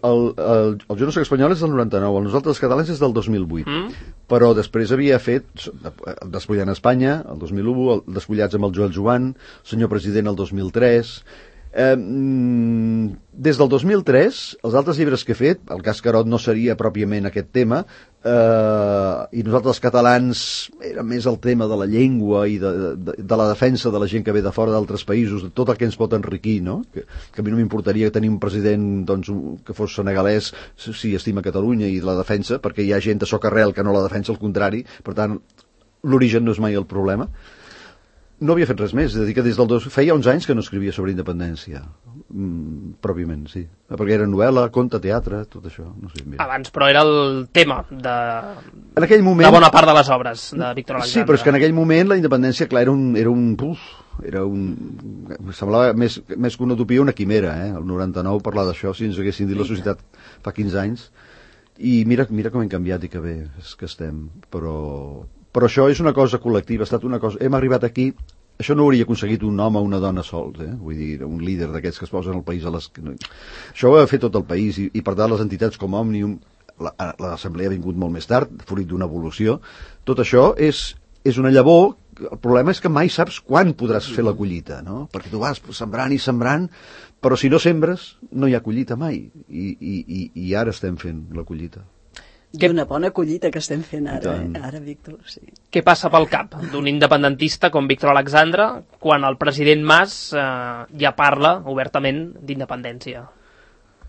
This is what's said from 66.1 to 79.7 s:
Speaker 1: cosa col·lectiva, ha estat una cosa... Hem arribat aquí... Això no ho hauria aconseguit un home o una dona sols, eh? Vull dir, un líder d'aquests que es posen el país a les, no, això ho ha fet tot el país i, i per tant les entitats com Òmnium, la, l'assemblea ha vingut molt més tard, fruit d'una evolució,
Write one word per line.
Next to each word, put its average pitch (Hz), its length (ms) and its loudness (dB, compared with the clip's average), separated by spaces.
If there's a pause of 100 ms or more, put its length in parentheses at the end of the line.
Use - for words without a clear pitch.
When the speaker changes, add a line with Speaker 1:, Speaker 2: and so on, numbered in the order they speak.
Speaker 1:
cosa 127 240 2
col·lectiva, 110 440 -2
ha 107 80 -4
estat 117 160 -2
una 123 140 -2
cosa... 107 200 -4
Hem 135 160 0
arribat 127 300 2
aquí... 123 240 -2 (500)
Això 147 160 -2
no 147 80 4
ho 147 60 6
hauria 120 180 4
aconseguit 110 360 -2
un 104 180 -2
home 107 180 2
o - 80 0
una 98 100 -2
dona 92 240 -2
sols, 80 380 -10
eh? 82 160 -10
Vull 78 240 -10
dir, 76 240 -8
un 80 160 -8
líder 85 320 -4
d'aquests 82 280 -8
que 92 60 -12
es - 60 -16
posen 92 240 -6
el 87 80 -8
país 85 220 -8
a 85 40 -6
les, 82 220 -10 (100)
no, 76 120 -12 (580)
això - 160 0
ho 139 80 8
ha 151 120 10
fet 139 200 0
tot 98 80 -2
el 98 80 0
país 98 340 -2
i, 95 160 -4
i 110 80 -4
per 98 140 -4
tant 110 160 2
les 107 80 0
entitats 104 380 -4
com 95 180 -6
Òmnium, 104 400 -2 (480)
la, 80 80 -8 (260)
l'assemblea 87 500 -8
ha 95 40 -2
vingut 90 240 -6
molt 87 160 -4
més 85 160 -10
tard, 127 240 2 (160)
fruit 98 200 -6
d'una 92 200 -4
evolució, 85 540 -4 (420)